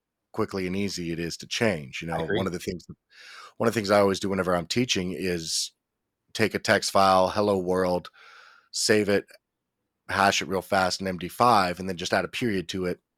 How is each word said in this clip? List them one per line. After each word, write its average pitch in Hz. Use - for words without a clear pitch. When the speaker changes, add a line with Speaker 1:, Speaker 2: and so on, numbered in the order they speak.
Speaker 1:
quickly 98
and 90
easy 90
it 80
is 85
to -
change. 82
You 82
Speaker 2:
I 80
Speaker 1:
know, 82
Speaker 2:
agree. 98
Speaker 1:
one 95
of 90
the 87
things, 92
one 113
of 104
the 117
things 98
I 104
always 98
do 101
whenever 92
I'm 85
teaching 95
is 87
take 104
a 98
text -
file, 95
"Hello 101
world," 90
save 107
it, 98
hash 98
it 78
real 92
fast 92
in 95
M 92
D 85
five, 95
and 92
then 92
just 90
add 92
a -
period 98
to 92
it, 87